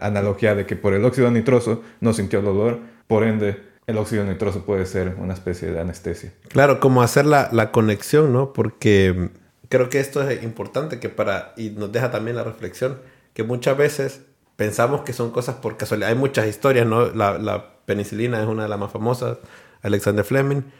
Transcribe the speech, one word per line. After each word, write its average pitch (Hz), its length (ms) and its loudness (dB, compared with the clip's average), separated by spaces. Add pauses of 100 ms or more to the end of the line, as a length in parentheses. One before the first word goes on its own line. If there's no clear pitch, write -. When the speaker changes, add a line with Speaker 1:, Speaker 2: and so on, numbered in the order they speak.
Speaker 1:
analogía 101 520 0
de 101 100 -2
que - 80 -6
por 98 200 0
el 101 100 2
óxido 123 260 2
nitroso 117 540 2 (160)
no 113 120 2
sintió 104 280 -2
el 101 60 0
dolor, 104 340 0 (260)
por 107 160 4
ende 107 480 -2 (160)
el 113 120 -2
óxido 104 260 -2
nitroso 98 400 -4
puede 95 220 0
ser 90 320 -2
una 92 160 -6
especie 90 360 -6
de 85 80 -4
anestesia. 87 540 -8 (160)
Speaker 2:
Claro, 135 320 4
como 127 220 6
hacer 143 240 4
la, 143 260 4
la 110 180 2
conexión, 120 600 2
¿no? 135 200 0
Porque 95 800 2 (380)
creo 127 200 2
que 139 120 0
esto 139 280 -2
es 117 140 -4
importante 120 560 -8
que 113 100 -6
para, 101 480 -4
y 110 140 -8
nos 104 220 -8
deja 120 180 -2
también 117 260 -6
la 113 60 -6
reflexión, 127 560 -6 (360)
que 110 100 -4
muchas 123 320 -2
veces 147 460 -2 (340)
pensamos 120 460 0
que - 100 -10
son 120 180 -6
cosas 127 260 -4
por - 200 -8
casualidad. 104 340 -2
Hay 120 60 0
muchas 131 320 0
historias, 120 380 2
¿no? 113 260 4
La, 101 260 2
la 101 460 -6
penicilina 107 560 -4
es 107 80 -2
una 110 160 -4
de 107 40 -4
las 104 100 -4
más 101 120 -8
famosas, 120 480 -4 (440)
Alexander 104 420 2
Fleming, 139 380 0 (180)